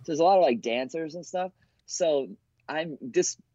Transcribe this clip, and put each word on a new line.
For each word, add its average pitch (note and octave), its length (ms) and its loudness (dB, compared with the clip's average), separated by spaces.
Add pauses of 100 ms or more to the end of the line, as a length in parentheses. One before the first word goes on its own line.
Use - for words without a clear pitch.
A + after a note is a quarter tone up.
there's D#3+ 140 -2
a E3 40 4
lot F#3+ 140 6
of, F3+ 40 6
like, B2+ 200 4
dancers C3 540 -4
and E3+ 100 -14
stuff. F#3 260 -4 (320)
So C#3+ 440 0 (400)
I'm D#3 280 -4 (140)
just, F3 280 0 (160)